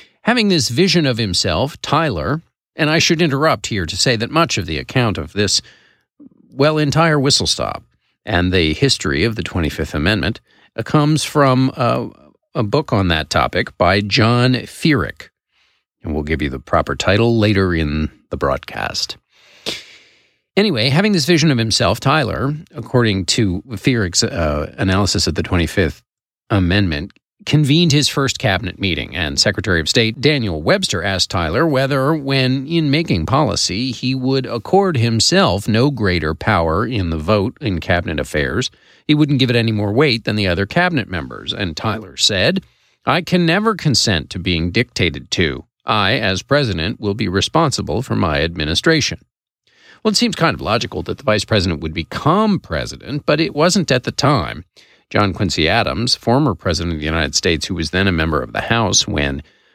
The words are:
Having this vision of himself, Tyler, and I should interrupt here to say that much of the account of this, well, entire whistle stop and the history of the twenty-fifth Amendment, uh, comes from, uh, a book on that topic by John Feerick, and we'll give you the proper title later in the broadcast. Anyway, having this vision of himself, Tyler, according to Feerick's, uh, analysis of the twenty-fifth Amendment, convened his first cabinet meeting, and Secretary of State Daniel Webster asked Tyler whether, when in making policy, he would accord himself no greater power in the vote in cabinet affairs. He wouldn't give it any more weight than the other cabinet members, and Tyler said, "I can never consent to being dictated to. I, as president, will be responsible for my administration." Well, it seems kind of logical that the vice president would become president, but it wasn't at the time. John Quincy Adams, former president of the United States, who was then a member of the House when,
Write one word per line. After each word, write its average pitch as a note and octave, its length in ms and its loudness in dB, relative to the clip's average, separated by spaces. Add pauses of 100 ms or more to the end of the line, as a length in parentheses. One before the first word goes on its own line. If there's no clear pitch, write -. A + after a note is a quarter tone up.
(240)
Having A3+ 240 2
this D#3+ 220 2
vision D#3+ 360 2
of A#2+ 140 -2
himself, G2 640 -2
Tyler, C#3 580 -2 (340)
and D3+ 140 0
I D3+ 80 2
should E3+ 240 2
interrupt C#3 460 0
here G2 180 -2
to E2+ 100 -6
say B2+ 200 2
that A#2 160 -4
much D#3 260 0
of F#2 80 -4
the D2+ 140 -4
account A2 400 -2
of D2+ 140 -8
this, G2+ 280 0 (880)
well, D3+ 300 2
entire D3+ 400 2
whistle C3 260 2
stop - 380 -4 (420)
and F2+ 260 0
the E2 220 2
history D#2+ 520 0
of A2+ 100 -2
the F2 80 -8
twenty-fifth D#2 500 -4
Amendment, D#2 480 -2 (340)
uh, A#2 60 -8
comes D3+ 420 2
from, C3 520 2
uh, A#2+ 320 -2 (480)
a C3 80 0
book B2 300 -2
on G2 160 2
that D#2+ 200 0
topic - 480 -2
by F#2+ 240 4
John A#2+ 640 2
Feerick, - 640 -2 (720)
and D#2 140 -4
we'll D2+ 80 -2
give D2+ 180 -2
you C#2+ 80 -2
the C2+ 80 -8
proper D2+ 380 0
title A#2 420 2
later G2 380 2
in D2+ 340 0 (220)
the D2 60 -6
broadcast. - 800 -4 (1400)
Anyway, C#3+ 340 2
having G3 240 4
this D3+ 120 2
vision D#3+ 240 4
of B2+ 80 4
himself, A2 420 2
Tyler, C3+ 540 0 (220)
according A2 500 0
to G2 380 0 (120)
Feerick's, G#2 460 0
uh, D#2 560 -2
analysis F#2+ 480 0
of E2+ 80 0
the F2+ 80 -2
twenty-fifth E2+ 640 0 (480)
Amendment, F2+ 600 0 (360)
convened D3+ 440 4
his C#3+ 160 4
first C3+ 300 -2
cabinet F#2+ 400 -2
meeting, D#2 380 -4
and D2+ 240 -4
Secretary F2+ 420 2
of - 80 -4
State A#2 320 0
Daniel A2+ 400 0
Webster B2 400 0
asked F#2+ 300 -2
Tyler G2 340 0
whether, C3+ 480 0
when C3+ 540 0
in D#3+ 240 2
making C#3 340 0
policy, B2+ 640 0
he B2+ 220 -4
would C3 320 0
accord F3 500 2
himself A2+ 720 2
no A#2+ 220 4
greater F2 460 0
power F2 500 0
in G2+ 240 -2
the E2 80 -2
vote F2+ 420 0
in G2 200 -4
cabinet F2 400 -2
affairs. C#2+ 500 -4 (380)
He D3 80 4
wouldn't D3 240 2
give B2+ 100 2
it A#2+ 60 2
any A#2 160 2
more G#2 200 0
weight A#2 320 2
than A2 120 -2
the G#2 120 0
other F#2 200 0
cabinet F3 420 0
members, C2 420 -8
and F2+ 240 -6
Tyler F#2 400 -6
said, A2+ 480 0 (440)
"I D3+ 140 2
can F3+ 260 0
never G#3 260 2
consent G#2+ 560 0
to - 80 -8
being F2 320 0
dictated E2 640 -2
to. D2 340 -2 (180)
I, G#2+ 360 0
as F#2+ 240 -2
president, G#2+ 560 -2
will G#2 160 -2
be A2+ 120 -2
responsible G2+ 760 -2
for A2 120 -4
my D#2+ 280 0
administration." E2+ 720 0 (840)
Well, A3 100 0
it G3 60 0
seems A#3 180 0
kind D#3 180 0
of D2+ 60 -8
logical F#2 440 -4
that - 140 -6
the - 60 -20
vice G#2+ 220 0
president F#2 340 0
would D#2 140 -6
become F3+ 640 0
president, D2+ 640 -8
but D3+ 140 2
it D#3 160 -2
wasn't F3 340 2
at B2+ 140 2
the - 80 -6
time. E2 540 -2 (440)
John G2+ 220 2
Quincy E2 380 0
Adams, G#2+ 440 0
former A#2+ 420 0
president E2+ 400 -2
of D2+ 40 -6
the D2+ 60 -6
United D#2 300 -2
States, D#2+ 320 0
who F#2+ 80 -4
was E2 160 -4
then F#2+ 180 0
a - 20 2
member D#2 300 0
of A#1 100 -8
the - 80 -4
House A2+ 480 0
when, D2 340 -2 (340)